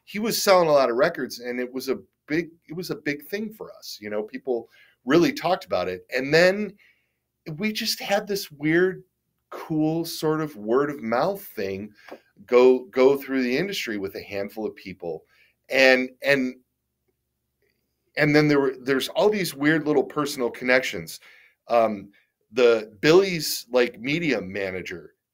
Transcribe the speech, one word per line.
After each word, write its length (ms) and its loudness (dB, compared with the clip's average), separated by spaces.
he 140 -12
was 240 -4
selling 260 6
a 40 4
lot 180 4
of 60 -2
records, 440 -2
and 200 -8
it 120 -6
was 160 -6
a 100 -2
big, 220 -4
it 60 -14
was 160 -10
a 60 -6
big 300 -8
thing 260 -8
for 200 -16
us. 280 -18
You 100 -10
know, 120 -4
people 460 -6
really 280 4
talked 320 -4
about 240 -2
it. 180 -8
And 160 -2
then 400 2
we 160 -4
just 280 -6
had 260 -2
this 240 -6
weird, 520 0
cool 540 -2
sort 360 -2
of 160 -8
word 340 0
of 120 -12
mouth 400 -2
thing 500 -8
go, 380 6
go 320 4
through 260 -4
the 160 0
industry 400 -4
with 160 -8
a 80 -10
handful 420 -8
of 100 -8
people. 500 -12
And, 420 4
and, 320 0
and 180 4
then 140 6
there 120 4
were, 200 0
there's 280 -2
all 200 2
these 260 -2
weird 320 0
little 180 2
personal 460 -4
connections. 720 -2
Um, 420 0
the 480 2
Billy's, 720 2
like, 300 0
media 400 -2
manager 760 -8